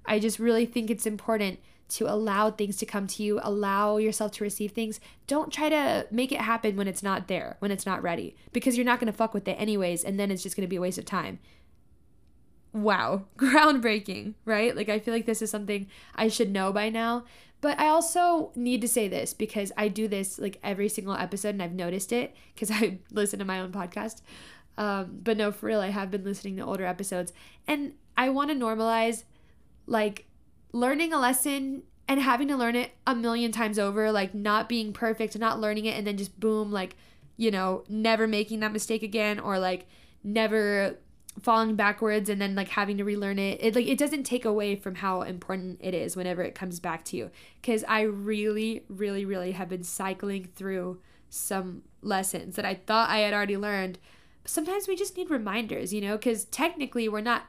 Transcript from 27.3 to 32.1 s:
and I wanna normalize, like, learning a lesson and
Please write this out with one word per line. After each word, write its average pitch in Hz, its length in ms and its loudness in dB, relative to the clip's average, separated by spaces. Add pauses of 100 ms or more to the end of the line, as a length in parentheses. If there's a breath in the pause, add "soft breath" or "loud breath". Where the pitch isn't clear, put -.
and 294 260 -2 (240)
I 254 120 4
wanna 285 260 2
normalize, 226 680 2 (600 soft breath)
like, 214 400 0 (480)
learning 269 400 2
a 294 60 2
lesson 269 640 0 (240)
and 277 120 4